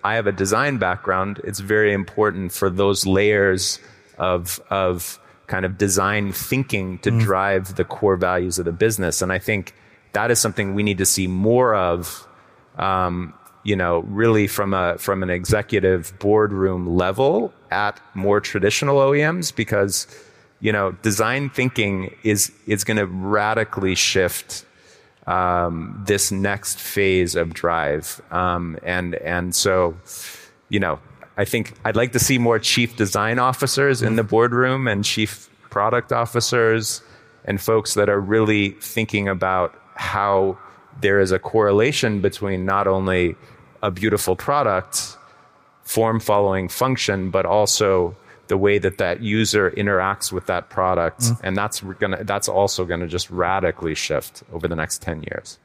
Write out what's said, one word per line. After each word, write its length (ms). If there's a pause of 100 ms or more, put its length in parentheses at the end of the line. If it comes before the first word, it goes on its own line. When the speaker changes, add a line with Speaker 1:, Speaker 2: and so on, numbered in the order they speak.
Speaker 1:
I 100
have 140
a 40
design 460
background, 640
it's 160
very 320
important 640
for 160
those 360
layers 720 (380)
of, 520
of 500 (280)
kind 180
of 120
design 540
thinking 680
to 120
Speaker 2:
Mm. 80
Speaker 1:
drive 560
the 80
core 320
values 440
of 60
the 60
business. 500
And 120
I 60
think 340 (400)
that 180
is 80
something 360
we 80
need 160
to 60
see 220
more 480
of, 520 (500)
um, 560 (300)
you 120
know, 320
really 400
from 260
a, 240
from 260
an 60
executive 880
boardroom 760
level 580 (180)
at 280 (140)
more 260
traditional 600
O 140
E 160
Ms, 220
because, 560 (520)
you 120
know, 200 (100)
design 480
thinking 640 (100)
is, 280 (160)
is 160
gonna 220
radically 920
shift, 680 (640)
um, 800
this 240
next 480
phase 560
of 180
drive. 680 (100)
Um, 520
and, 320
and 380
so, 420 (720)
you 100
know, 200 (380)
I 80
think 280 (120)
I'd 100
like 180
to 60
see 180
more 220
chief 360
design 420
officers 640
in 140
the 80
boardroom 640
and 180
chief 440 (200)
product 420
officers 920 (440)
and 160
folks 320
that 160
are 100
really 520 (100)
thinking 480
about 480 (180)
how 600 (420)
there 200
is 120
a 80
correlation 840
between 440
not 220
only 480 (480)
a 80
beautiful 440
product, 840 (680)
form 360
following 480
function, 600
but 160
also 720 (320)
the 100
way 200
that 200
that 240
user 500
interacts 600
with 160
that 220
product. 520
Speaker 2:
Mm. 220
Speaker 1:
And 140
that's 220
gonna, 440
that's 260
also 360
gonna 220
just 220
radically 680
shift 560
over 160
the 80
next 260
ten 220
years. 400